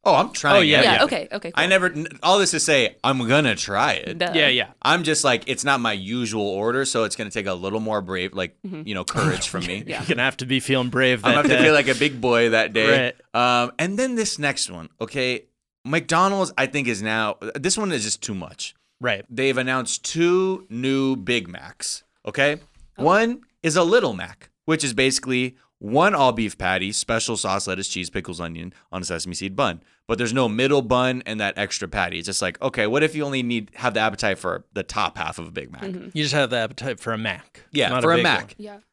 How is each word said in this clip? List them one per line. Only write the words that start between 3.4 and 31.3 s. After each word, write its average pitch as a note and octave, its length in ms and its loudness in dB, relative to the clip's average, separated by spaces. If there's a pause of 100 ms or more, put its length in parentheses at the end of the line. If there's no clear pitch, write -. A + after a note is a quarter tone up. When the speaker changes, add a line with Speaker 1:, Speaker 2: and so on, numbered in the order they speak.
Speaker 1:
try G#2 380 0
it. F#2 240 -6
Speaker 3:
Duh. F3 160 -2
Speaker 2:
Yeah, D3+ 140 4
yeah. B2 220 2 (120)
Speaker 1:
I'm E3 220 2
just D3+ 200 0
like, B2 220 2
it's C3 180 -4
not C#3 160 2
my A2+ 140 -2
usual G#2+ 540 -4
order, A2+ 380 0
so A#2+ 180 0
it's G#2 120 -2
gonna G#2+ 140 -8
take G2+ 160 -4
a F#2+ 80 -2
little F#2+ 260 -4
more G#2+ 220 -2
brave, F#2 320 -6
like, F2+ 320 -6
Speaker 3:
Mm-hmm. D#3 220 -12
Speaker 1:
you G#2 80 -6
know, F#2 80 -4
courage F#2 440 -2
from F2 180 -6
Speaker 3:
<laughs> - 20 -8
Speaker 1:
me. F#2+ 180 -6
Speaker 3:
Yeah. - 140 -8
Speaker 2:
You're - 100 -8
gonna B2 140 2
have C3 140 0
to C3 100 -10
be C3 120 0
feeling B2+ 300 0
brave B2 340 2
Speaker 1:
I'm A#2+ 120 4
gonna D3 80 4
Speaker 2:
that - 60 4
Speaker 1:
have - 20 6
to - 60 6
Speaker 2:
day. B2+ 80 6
Speaker 1:
feel D#3 100 8
like C#3 120 4
a B2+ 120 2
big C#3 200 0
boy A#2 300 4
that A2 240 2
day. B2 400 4 (220)
Speaker 2:
Right. B2 280 4
Speaker 1:
Um, B2 140 -6
and F#3 220 -2
then C4 160 0
this A3 240 -2
next C#3 320 -2
one, E2 180 -14 (100)
okay? B2+ 440 -4 (420)
McDonald's, E3+ 720 2
I C3 100 2
think, C3+ 200 -4
is G#2+ 140 -2
now, A2 360 -2 (180)
this D#3+ 220 -2
one G#3 140 -2
is B2 120 -2
just G#2+ 200 -6
too A2 120 -8
much. - 380 -12 (260)
Speaker 2:
Right. G#2+ 300 -4
Speaker 1:
They've C3 280 0
announced C3 480 -2
two F#3 640 0
new C3+ 460 0
Big G#2+ 320 -2
Macs, - 560 -12 (220)
okay? D3 340 0 (380)
Speaker 3:
Oh. B2 60 -6
Speaker 1:
One A3 380 4 (220)
is D#3+ 120 0
a F3+ 80 4
Little F3+ 300 2
Mac, F2+ 360 -12 (160)
which D#3 180 2
is C3 100 -2
basically C3 640 0 (240)
one D3 320 4
all-beef A#2+ 460 2
patty, F#2+ 320 -2
special A#2 440 -2
sauce, G2 300 -2
lettuce, F#2+ 220 -6
cheese, F2+ 240 -6
pickles, E2+ 280 -8
onion E2+ 320 -10 (200)
on F#2 100 -8
a F2 40 -8
sesame E2+ 280 -6
seed F#2+ 220 -8
bun. G2 260 -2 (260)
But A#2 120 -2
there's A#2 140 0
no C3 140 2
middle C3 360 2
bun B2+ 420 0
and A2 140 -8